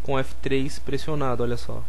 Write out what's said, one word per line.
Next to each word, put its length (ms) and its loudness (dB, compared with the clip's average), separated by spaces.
com 160 0
F 180 0
três 440 0
pressionado, 640 0
olha 140 0
só, 320 0